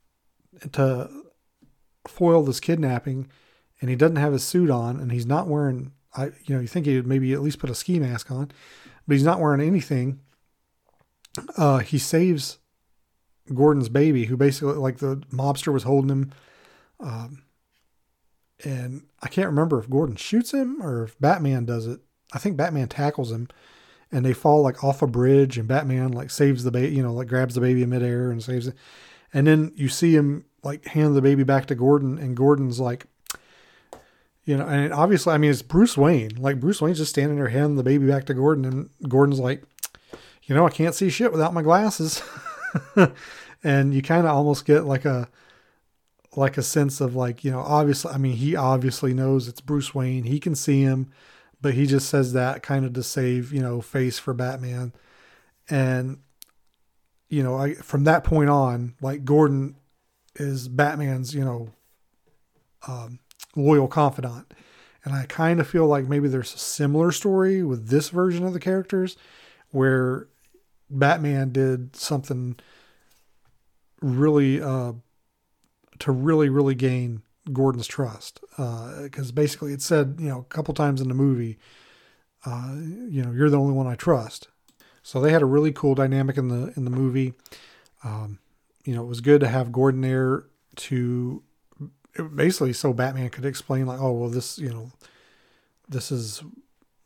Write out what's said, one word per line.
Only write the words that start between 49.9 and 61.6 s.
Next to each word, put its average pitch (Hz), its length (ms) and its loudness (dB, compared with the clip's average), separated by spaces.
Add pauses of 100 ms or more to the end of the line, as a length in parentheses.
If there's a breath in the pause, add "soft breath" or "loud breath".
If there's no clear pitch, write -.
Wayne. 127 300 -4
He 139 140 -2
can 160 140 -2
see 139 280 2
him, 135 280 0 (520 soft breath)
but 135 140 0
he 143 100 2
just 135 240 2
says 131 240 0
that 127 280 -2
kinda 135 280 -2
to 123 140 -6
save, 127 500 -2
you 139 80 -2
know, 120 180 -4
face 127 400 -4
for 135 140 -6
Batman. 123 580 -8 (800 soft breath)
And, 131 480 -2 (1120)
you 147 120 0
know, 127 160 -2
I, 143 180 -2
from - 280 -2
that 165 220 4
point 151 240 4
on, 123 500 0
like, 135 240 -6
Gordon 139 540 4 (580)
is 135 320 -6
Batman's, 139 640 -2
you 139 120 -2
know, 117 240 -6 (1160)